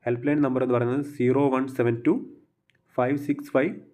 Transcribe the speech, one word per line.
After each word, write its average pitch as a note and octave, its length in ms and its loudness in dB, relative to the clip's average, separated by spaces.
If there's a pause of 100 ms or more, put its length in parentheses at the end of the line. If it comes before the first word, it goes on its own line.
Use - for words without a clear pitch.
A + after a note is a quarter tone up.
ഹെൽപ്പ് B2 220 -2
ലൈൻ D3 140 2
നമ്പർ C3 220 0
എന്ന് B2 120 0
പറയുന്നത് B2 300 0
സീറോ C3+ 480 2
വൺ C3 140 0
സെവൻ A#2+ 380 -2
ടു D3+ 60 4 (840)
ഫൈവ് C3 200 0
സിക്സ് C#3+ 340 -2
ഫൈവ് C#3+ 220 2 (200)